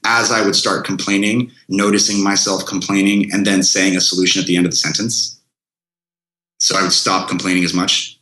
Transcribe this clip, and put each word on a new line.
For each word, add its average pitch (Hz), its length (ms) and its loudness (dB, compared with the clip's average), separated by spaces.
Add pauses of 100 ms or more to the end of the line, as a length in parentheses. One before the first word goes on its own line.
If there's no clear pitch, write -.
as 113 260 2
I 113 140 2
would 98 120 2
start 98 280 -2
complaining, 104 680 -2 (200)
noticing 101 520 2
myself 98 440 -2
complaining, 98 680 0
and 98 140 0
then 95 160 2
saying 95 340 2
a 90 40 0
solution 90 420 0
at 82 40 -4
the 87 100 0
end 90 100 2
of 85 60 -2
the - 40 -4
sentence. - 640 -4 (1160)
So - 180 0
I 95 60 2
would 90 100 0
stop 95 360 0
complaining 90 360 0
as 85 80 -2
much. - 500 -2